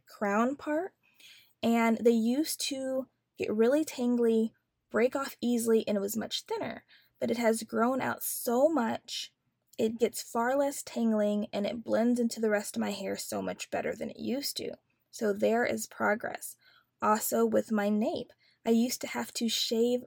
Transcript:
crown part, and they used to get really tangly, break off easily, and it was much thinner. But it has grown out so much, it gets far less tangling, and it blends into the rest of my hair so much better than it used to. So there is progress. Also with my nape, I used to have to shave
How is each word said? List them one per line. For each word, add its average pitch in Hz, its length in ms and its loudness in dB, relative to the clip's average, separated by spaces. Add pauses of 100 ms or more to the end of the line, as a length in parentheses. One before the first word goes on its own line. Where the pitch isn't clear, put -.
crown 226 500 -2
part, 311 360 -4 (680)
and 226 360 2
they 233 140 6
used 240 560 0
to 262 380 -4 (300)
get - 160 -4
really 240 320 4
tangly, 233 680 2 (380)
break 233 260 2
off 269 240 -4
easily, 226 460 2
and 208 100 0
it 196 40 0
was 208 160 -4
much - 260 -6
thinner. 262 420 -8 (360)
But 233 100 -2
it 233 80 0
has 220 260 2
grown 233 360 0
out - 220 -4
so 254 460 2
much, - 640 -2 (440)
it 226 220 0
gets - 240 0
far 240 340 -2
less 285 260 0
tangling, 214 720 0
and 202 140 -2
it 226 180 -6
blends 233 360 2
into 233 200 -2
the 220 100 2
rest 208 260 0
of 226 40 -2
my 208 100 0
hair 196 260 -6
so - 260 -6
much 185 280 -6
better - 240 -2
than 233 160 -8
it - 80 -16
used 247 400 -4
to. - 140 -6 (380)
So 208 220 0
there 214 320 2
is 220 220 -2
progress. - 720 -4 (460)
Also 226 420 2
with 220 280 2
my 208 160 2
nape, 220 440 0 (340)
I 226 40 2
used 233 300 4
to - 80 -6
have 240 260 -6
to 233 140 -2
shave 247 580 0